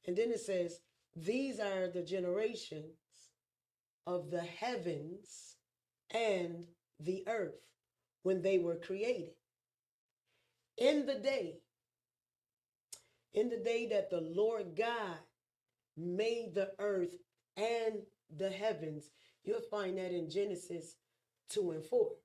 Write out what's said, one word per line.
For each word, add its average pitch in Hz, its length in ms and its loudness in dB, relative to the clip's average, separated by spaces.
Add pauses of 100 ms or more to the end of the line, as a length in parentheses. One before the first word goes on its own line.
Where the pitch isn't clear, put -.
And 180 100 0
then 233 160 4
it 220 80 0
says, 175 420 0 (340)
"These 226 440 0
are 190 280 0
the 180 160 -2
generations 180 920 -2 (1120)
of 170 240 -2
the 170 120 0
heavens 175 1120 -6 (520)
and 175 580 0 (320)
the 185 280 -2
earth 214 400 -2 (540)
when 185 200 2
they 190 180 6
were 170 180 2
created. 196 580 -2 (1400)
In 277 280 6
the 269 140 -2
day, 208 420 -2 (1700)
in 220 160 4
the 233 80 -2
day 233 300 0
that 202 220 2
the 175 120 0
Lord 185 540 2
God 214 440 -2 (760)
made 202 560 0
the 196 260 0
earth 190 360 0 (420)
and 220 500 0 (220)
the 180 200 -2
heavens." 160 600 -2 (320)
You'll 220 180 0
find 190 360 -2
that 185 160 -2
in 165 160 -2
Genesis 175 680 -2 (540)
two 185 220 2
and 160 120 -4
four. 220 420 4